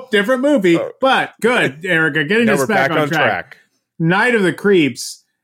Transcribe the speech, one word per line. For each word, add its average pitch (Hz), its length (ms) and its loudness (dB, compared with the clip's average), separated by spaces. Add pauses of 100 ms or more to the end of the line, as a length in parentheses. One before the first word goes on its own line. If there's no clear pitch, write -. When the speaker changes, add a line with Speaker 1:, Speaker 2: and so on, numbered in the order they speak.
Speaker 1:
oh, - 60 -20
different 220 320 0
movie. 214 360 2
Speaker 2:
Oh. 98 120 -6 (100)
Speaker 1:
But 233 400 0
good, 165 460 -2
Erica, 160 380 0
getting 220 220 0
Speaker 2:
Now 220 80 2
Speaker 1:
us - 60 0
Speaker 2:
we're 135 60 -2
Speaker 1:
back 196 220 0
Speaker 2:
back 160 80 -2
Speaker 1:
on 151 80 0
Speaker 2:
on 147 40 -2
Speaker 1:
track. 156 120 -2 (320)
Speaker 2:
track. - 40 -20 (420)
Speaker 1:
Night 196 360 0
of 220 80 2
the 175 100 0
Creeps, 165 720 0 (200)